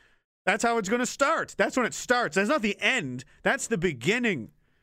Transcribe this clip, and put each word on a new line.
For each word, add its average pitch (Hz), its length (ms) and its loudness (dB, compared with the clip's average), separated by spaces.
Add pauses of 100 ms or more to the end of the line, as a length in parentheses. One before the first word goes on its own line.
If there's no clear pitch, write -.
(460)
that's 196 160 0
how 233 160 2
it's 190 100 -2
gonna 240 160 2
start. 277 540 0
That's 208 180 2
when 247 100 2
it 160 60 -2
starts. 226 440 0
That's 196 120 2
not 302 140 2
the 208 180 -2
end. 190 440 -2 (180)
That's 240 240 0
the 226 100 0
beginning. 170 760 0 (300)